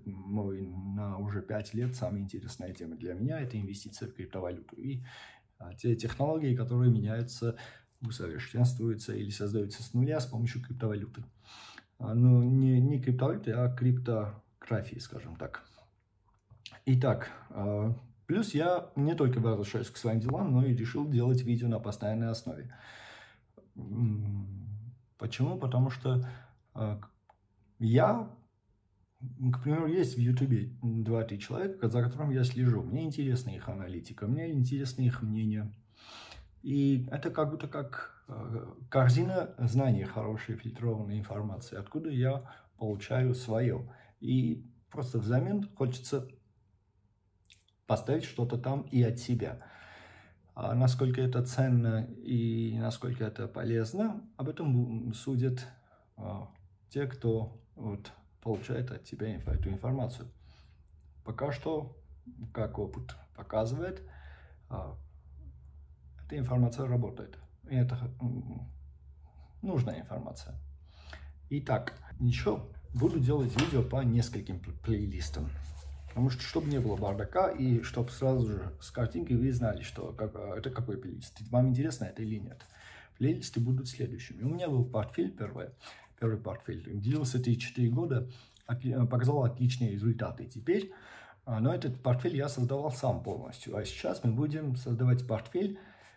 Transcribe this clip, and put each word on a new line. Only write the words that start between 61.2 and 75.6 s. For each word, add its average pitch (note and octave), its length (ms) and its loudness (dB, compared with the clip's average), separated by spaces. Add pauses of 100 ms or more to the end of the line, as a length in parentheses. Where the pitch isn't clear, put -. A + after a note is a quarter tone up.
Пока C#3 280 -4
что, D3+ 440 -4 (560)
как G#2+ 280 -4
опыт - 360 -6 (200)
показывает, A#2+ 640 -4 (640)
а, D2 300 -8 (1300)
эта D3 140 -6
информация B2 480 2
работает. A#2+ 500 -2 (320)
И C3+ 60 -2
это, B2 200 2 (240)
м, - 480 -6 (920)
нужная B2+ 400 -2
информация. - 580 -10 (920)
Итак, C3 440 0 (260)
ничего, - 500 2 (240)
буду D#3 260 4
делать C3 420 2
видео C3+ 220 4
по C3 200 0
нескольким A2+ 560 2
пл-, - 140 -10 (100)
плейлистам. G#2 680 -2 (600)